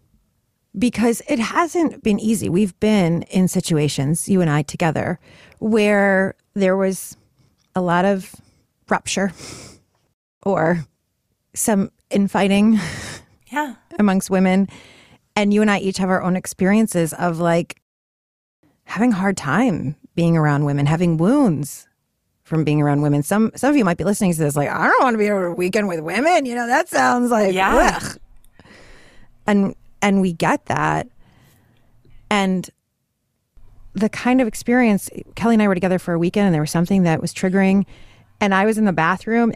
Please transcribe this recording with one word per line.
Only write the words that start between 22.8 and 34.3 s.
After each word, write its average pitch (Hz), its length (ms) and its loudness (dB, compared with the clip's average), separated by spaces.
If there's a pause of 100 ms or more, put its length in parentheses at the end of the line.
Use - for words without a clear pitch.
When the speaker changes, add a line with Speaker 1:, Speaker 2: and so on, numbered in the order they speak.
Speaker 1:
around 143 220 2
women. 147 200 0
Some, 214 320 0
some - 160 -2
of 294 60 2
you 254 80 2
might 175 140 0
be - 60 -8
listening 196 280 0
to 156 60 -4
this 147 180 -2
like, 143 140 -2
"I 175 160 -2
don't 440 160 4
wanna 240 160 2
be 208 100 0
on 196 140 0
a 175 100 -4
weekend 185 360 -2
with 170 120 -4
women. 262 460 0
You 240 80 -8
know, 240 120 -6
that 294 220 0
sounds 247 420 0
like, 214 240 2
Speaker 2:
Yeah. 208 480 2
Speaker 1:
ugh." - 160 -12 (1300)
And, 202 280 2 (260)
and 196 220 2
we 190 100 0
get 180 340 -2
that. 151 400 -2 (1200)
And 190 400 0 (1200)
the 208 140 0
kind 254 320 0